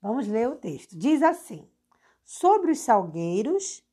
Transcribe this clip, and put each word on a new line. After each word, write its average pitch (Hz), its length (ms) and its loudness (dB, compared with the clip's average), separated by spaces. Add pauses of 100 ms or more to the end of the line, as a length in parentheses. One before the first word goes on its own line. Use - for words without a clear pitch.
vamos 220 260 -4
ler 220 220 0
o - 60 -8
texto. 165 420 -12
Diz 269 240 2
assim: 320 480 -2 (540)
"Sobre 359 480 2
os 302 80 0
salgueiros 196 1120 -2